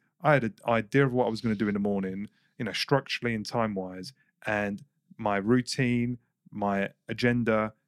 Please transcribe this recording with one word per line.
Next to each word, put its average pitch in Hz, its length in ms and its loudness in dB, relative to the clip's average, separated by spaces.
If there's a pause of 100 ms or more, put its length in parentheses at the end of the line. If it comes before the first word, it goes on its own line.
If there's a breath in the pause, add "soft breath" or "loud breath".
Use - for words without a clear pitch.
(220)
I 151 120 4
had 127 100 4
an 110 120 -4 (120)
idea 117 380 4
of 127 80 -2
what 123 140 2
I - 20 2
was 113 120 -4
gonna 113 140 0
do 104 140 0
in 101 40 0
the 104 60 0
morning, 101 480 -2 (320)
you 120 60 -4
know, 95 80 -6
structurally - 640 0
and 107 100 -6
time-wise, 95 680 -4 (320)
and 104 380 -2 (340)
my 104 200 -2
routine, 120 800 0 (340)
my 101 380 0 (180)
agenda, 110 640 0 (140)